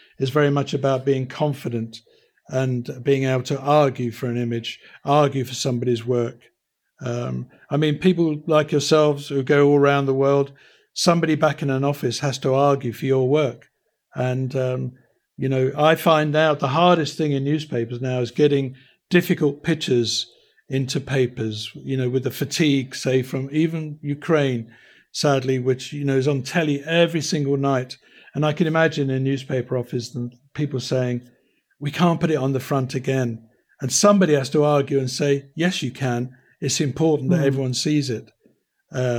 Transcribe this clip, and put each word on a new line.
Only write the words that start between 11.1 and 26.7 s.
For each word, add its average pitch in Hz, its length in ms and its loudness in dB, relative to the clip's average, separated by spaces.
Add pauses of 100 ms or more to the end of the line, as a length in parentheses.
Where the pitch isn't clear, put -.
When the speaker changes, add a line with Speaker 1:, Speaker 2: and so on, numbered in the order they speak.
Speaker 1:
back 147 260 0
in 139 80 -2
an 135 140 0
office 143 380 -2
has 135 180 -4
to 131 160 0
argue 135 380 2
for - 120 -8
your 131 240 2
work. 135 380 0 (480)
And, 127 400 -4
um, 131 380 -4 (440)
you 135 120 -2
know, 131 280 0
I 156 160 4
find 151 420 2
out 151 240 2
the 135 100 -2
hardest 165 460 2
thing 151 180 -2
in 135 100 -2
newspapers 127 580 -4
now 127 200 -2
is 117 100 -4
getting 139 440 2 (360)
difficult 170 500 2
pictures 127 640 0 (420)
into 135 320 -4
papers, 123 760 -4
you 135 200 -6
know, 127 140 0
with 123 140 -2
the 127 80 -2
fatigue, 139 640 0
say, 131 260 0
from 131 300 -6
even 156 500 -2
Ukraine, 143 680 0 (400)
sadly, 131 480 0
which, 127 340 -2
you 143 120 -8
know, 135 120 2
is 131 100 2
on 139 140 0
telly 147 440 -2